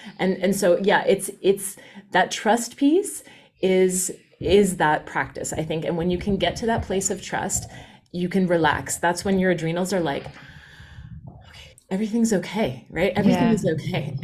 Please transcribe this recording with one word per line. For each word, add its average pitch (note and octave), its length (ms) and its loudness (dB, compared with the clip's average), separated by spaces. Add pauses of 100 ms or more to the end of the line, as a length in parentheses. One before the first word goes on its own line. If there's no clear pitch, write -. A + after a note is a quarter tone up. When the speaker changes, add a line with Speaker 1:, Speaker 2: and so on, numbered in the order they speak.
(180)
Speaker 1:
And, F#3 200 0
and F#3 180 0
so, F3 260 4
yeah, F#3 240 2
it's, - 240 2 (100)
it's, - 360 0 (340)
that - 220 2
trust A#3 440 0
piece E4 460 2 (380)
is, F#3 500 2 (300)
is F#3 380 4
that D3+ 280 2
practice, - 460 -6
I - 100 -4
think. D#3+ 220 -4
And E3 120 -2
when E3+ 140 -2
you F3+ 80 0
can G3 180 -2
get E3+ 200 0
to A#3 100 -6
that A3+ 160 0
place F#3+ 280 -2
of F#3 120 -6
trust, - 480 -6 (400)
you F3+ 180 -2
can F#3 200 2
relax. D#3+ 480 0
That's F3 280 -2
when F#3+ 140 2
your F#3 140 4
adrenals E3+ 400 -2
are F#3+ 80 2
like, D3 260 -2
"Okay, - 1500 -20 (160)
everything's A3 400 0
okay," F#3+ 580 -2
right? E3+ 240 0
Everything B3 300 4
Speaker 2:
Yeah. A3+ 80 4
Speaker 1:
is G#3+ 120 0
okay. F3 600 -2